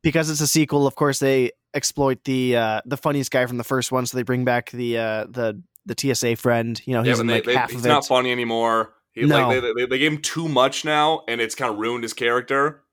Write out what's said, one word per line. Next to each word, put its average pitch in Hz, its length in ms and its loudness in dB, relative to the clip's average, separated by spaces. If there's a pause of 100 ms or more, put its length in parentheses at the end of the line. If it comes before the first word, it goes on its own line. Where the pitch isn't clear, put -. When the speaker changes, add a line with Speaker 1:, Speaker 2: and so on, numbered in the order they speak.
Speaker 1:
Because 156 280 0
it's 151 100 -4
a 151 60 2
sequel, 143 400 2
of 131 80 0
course, 143 240 0
they 135 320 2 (240)
exploit 135 500 -2
the, 127 320 0
uh, 110 300 0
the 131 100 -4
funniest 143 360 -2
guy 127 140 2
from 120 120 -6
the 117 60 -6
first 131 280 -2
one, 127 140 0
so 123 100 -6
they 127 60 0
bring 123 220 0
back 120 260 0
the, 120 260 -4
uh, 110 320 -2
the, 110 320 -4 (240)
the 123 120 -8
T 139 160 -2
S 117 100 -2
A 117 140 0
friend. 117 500 0
You 127 80 -2
know, 113 80 0
Speaker 2:
Yeah, 127 80 2
Speaker 1:
he's 120 80 2
Speaker 2:
but - 40 -2
Speaker 1:
in, 117 40 0
Speaker 2:
they, 120 80 2
Speaker 1:
like, 113 100 0
Speaker 2:
they, 120 120 0
Speaker 1:
half 120 160 0
Speaker 2:
he's 120 80 -8
Speaker 1:
of 117 60 -2
Speaker 2:
not 131 180 4
Speaker 1:
it. - 40 -10
Speaker 2:
funny 127 240 2
anymore. 117 600 0 (180)
He, 120 140 0
like, 139 220 4
Speaker 1:
No. 127 120 4
Speaker 2:
they, 120 120 -2 (100)
they, 127 40 0
they 127 120 -2
gave 151 140 2
him 147 100 -6
too 165 260 -4
much 135 360 2
now, 156 440 2
and 117 120 -4
it's 113 160 -2
kinda 120 180 -2
ruined 117 300 -4
his 110 100 -8
character. 131 680 0 (100)